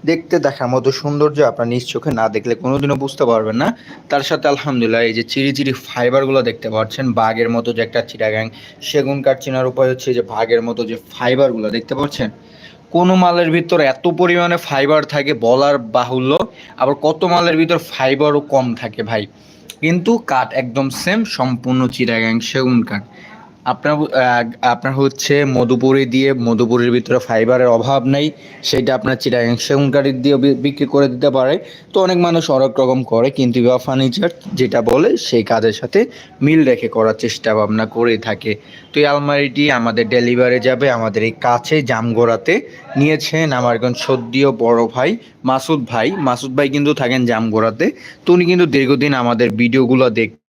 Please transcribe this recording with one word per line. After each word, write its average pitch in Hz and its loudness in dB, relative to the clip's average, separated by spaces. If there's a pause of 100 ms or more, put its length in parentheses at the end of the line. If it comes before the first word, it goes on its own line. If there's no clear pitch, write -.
দেখতে 165 -2
দেখার 135 -2
মতো 131 0
সৌন্দর্য, 147 -2
আপনারা 117 0
নিজ 123 -4
চোখে 135 -6
না 113 0
দেখলে 110 -2
কোনোদিনও 139 -2
বুঝতে 135 -4
পারবেন 110 0
না। 180 -2 (320)
তার 139 0
সাথে 151 -2
আলহামদুলিল্লাহ, 123 0
এই 113 0
যে 117 -4
চিরি 139 -2
চিরি 135 -2
ফাইবারগুলো 131 0
দেখতে 113 -6
পাচ্ছেন, 110 -4
বাঘের 113 0
মতো 117 -2
যে 113 -4
একটা 113 -2
চিটাগাং 110 -4 (320)
সেগুন 139 -2
কাঠ 135 0
চেনার 131 -2
উপায় 127 0
হচ্ছে 127 -4
যে 120 0
বাঘের 113 0
মতো 117 -4
যে 113 -8 (140)
ফাইবারগুলো 123 0
দেখতে 113 -4
পাচ্ছেন। 135 -4 (640)
কোনো 180 4
মালের 175 4
ভিতর 170 2
এত 135 0
পরিমাণে 175 2
ফাইবার 147 0
থাকে 147 -2
বলার 131 2
বাহুল্য, 127 -2 (400)
আবার 135 0
কত 160 -2
মালের 175 2
ভিতর 165 2
ফাইবারও 143 0
কম 131 0
থাকে 113 -10
ভাই, 107 -4 (540)
কিন্তু 175 0
কাঠ 131 -2
একদম 131 -2
সেম, 202 -2
সম্পূর্ণ 127 -2
চিটাগাং 113 -2
সেগুন 127 0
কাঠ। 101 -6 (640)
আপনার, - -2
আহ, 127 0 (100)
আপনার 127 0
হচ্ছে 139 0
মধুপুরি 131 2
দিয়ে, 131 0
মধুপুরির 120 0
ভিতরে 123 0
ফাইবারের 123 2
অভাব 120 2
নেই, 143 0 (320)
সেটা 131 0
আপনার 131 -2
চিটাগাং 120 0
সেগুন 139 0
কাঠের 135 0
দিয়ে 139 4
বি-, 135 4
বিক্রি 139 -2
করে 143 2
দিতে 123 0
পারে। 131 0 (340)
তো 196 2
অনেক 185 2
মানুষ 170 0
অনেক 131 2
রকম 131 0
করে, 117 0
কিন্তু 127 0
ইভা 123 4
ফার্নিচার 131 -2 (240)
যেটা 127 0
বলে 123 2
সেই 117 0
কাজের 113 0
সাথে 196 0 (360)
মিল 151 4
রেখে 120 2
করার 110 2
চেষ্টা 110 -2
ভাবনা 107 0
করে 113 0
থাকে। 107 -6 (380)
তো 151 0
এই 147 6
আলমারিটি 143 0
আমাদের 117 0
ডেলিভারি 123 2
যাবে 127 2
আমাদের 110 -2
এই 113 0 (100)
কাছে 123 0
জামগড়াতে। 117 0 (340)
নিয়েছেন 151 0
আমার 123 0
একজন 123 -2
সদ্যীয় 127 0
বড় 117 2
ভাই 139 -2 (260)
মাসুদ 131 -2
ভাই। 120 -2
মাসুদ 131 -4
ভাই 143 2
কিন্তু 147 0
থাকেন 127 0
জামগড়াতে, 113 0 (340)
তো 175 4
উনি 180 4
কিন্তু 180 4
দীর্ঘদিন 139 2
আমাদের 120 2
ভিডিওগুলো 123 2
দেখতেন 110 -4 (140)